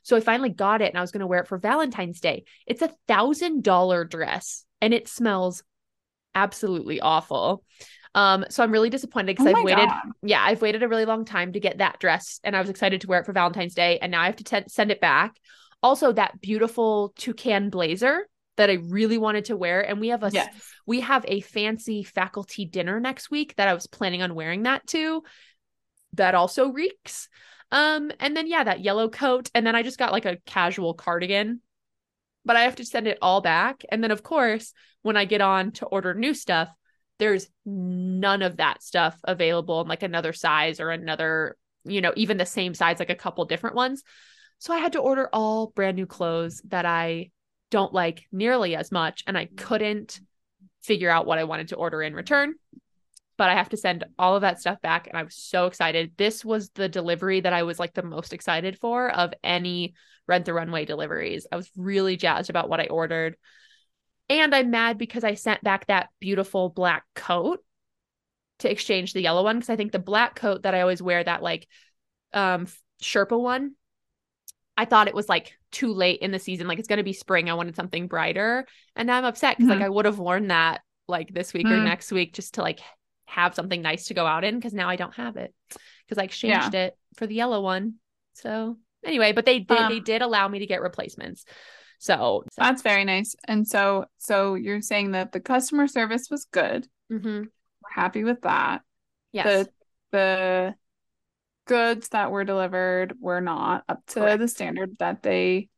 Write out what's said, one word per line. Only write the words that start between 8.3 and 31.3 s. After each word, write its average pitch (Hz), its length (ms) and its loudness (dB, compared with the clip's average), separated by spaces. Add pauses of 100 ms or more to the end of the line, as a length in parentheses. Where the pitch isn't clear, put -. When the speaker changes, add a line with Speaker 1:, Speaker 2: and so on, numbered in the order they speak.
Speaker 1:
so - 160 0
I'm 220 80 2
really 220 180 4
disappointed 196 460 -4
'cause 180 100 6
Speaker 2:
Oh - 40 8
Speaker 1:
I've 453 60 8
Speaker 2:
my - 80 4
Speaker 1:
waited, 202 240 6
Speaker 2:
God. - 240 -4 (100)
Speaker 1:
yeah, 202 200 4
I've 220 200 2
waited 220 200 0
a 240 60 0
really 220 160 2
long 220 200 0
time 180 280 -4
to 196 80 -4
get 190 180 -2
that 190 220 0
dress, 175 420 0
and 202 140 -2
I 190 40 2
was 196 100 -2
excited 190 320 0
to - 40 -12
wear 180 140 4
it 175 60 -6
for 202 60 -8
Valentine's 175 420 0
Day, 175 240 4
and 180 120 -6
now 170 120 2
I 175 40 4
have 190 100 -2
to 202 80 -16
t-, 202 240 -2
send 214 220 0
it 196 100 0
back. 165 360 4 (460)
Also, 269 300 6
that 202 280 0
beautiful 214 760 0
toucan 208 520 -2
blazer 190 580 0 (300)
that 202 140 6
I 196 40 4
really 202 440 0
wanted 214 280 0
to 220 100 -4
wear, 180 240 0
and 202 200 -2
we 226 80 -2
have 233 140 -2
a 208 40 0
s-, 202 80 -2
Speaker 2:
Yes. - 360 -4 (160)
Speaker 1:
we 240 140 0
have 262 260 2
a 196 140 -2
fancy 214 640 -4
faculty 196 600 -6
dinner 185 360 -4
next 262 300 -6
week 294 260 -4
that 196 120 2
I 180 60 4
was 175 120 -8
planning 180 360 -4
on 175 120 -4
wearing 165 300 -4
that 269 240 -2
to. 320 360 -2 (880)
That 185 220 4
also 180 340 2
reeks. - 600 -6 (440)
Um, 302 480 2
and 294 160 -2
then, 320 100 -2
yeah, 330 180 0
that 190 160 0
yellow 208 280 2
coat, 254 460 0
and 226 120 2
then 226 80 2
I 233 80 2
just 254 160 -6
got, 247 140 0
like, 214 140 0
a 180 100 -2 (100)
casual 180 480 0
cardigan, 196 680 -2 (800)